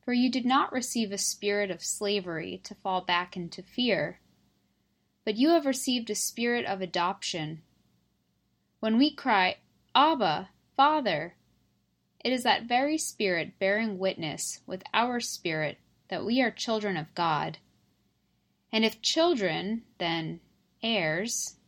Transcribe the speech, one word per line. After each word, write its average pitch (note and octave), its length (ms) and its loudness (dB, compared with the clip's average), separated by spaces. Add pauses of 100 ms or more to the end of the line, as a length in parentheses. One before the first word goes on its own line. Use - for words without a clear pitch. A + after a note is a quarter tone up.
For B3 100 -2
you B3 180 4
did B3 140 -2
not C4 260 2
receive A#3 400 -2
a G3+ 60 -6
spirit G3+ 520 -2
of F3 140 -8
slavery F#3 800 -4
to G3+ 120 -16
fall F#3 260 -2
back F3+ 340 -2
into F3+ 260 -8
fear, F3+ 580 -2 (1040)
but G#3+ 100 -2
you C4+ 140 4
have E4 160 6
received B3+ 440 -2
a G#3 60 -2
spirit A#3+ 500 -2
of F#3+ 160 -4
adoption. E3+ 800 -4 (1160)
When A3 180 0
we D4 160 4
cry, G3 460 2 (340)
"Abba, A3 560 4 (260)
Father," A#3 600 2 (920)
it B3 80 2
is B3+ 80 0
that A#3 220 2
very C4 340 0
Spirit F#3 600 -2
bearing G3+ 400 0
witness E3+ 680 -4
with F#3 160 -10 (100)
our A#3+ 280 2
spirit D#3 580 -4 (300)
that E3+ 180 -6
we A#3+ 160 2
are A#3 80 2
children G#3 480 -2
of D#3 160 -8
God. D#3+ 460 0 (1120)
And A3 120 2
if A3 200 2
children, A3 800 0 (160)
then E3 400 -4 (420)
heirs G3+ 760 -2 (100)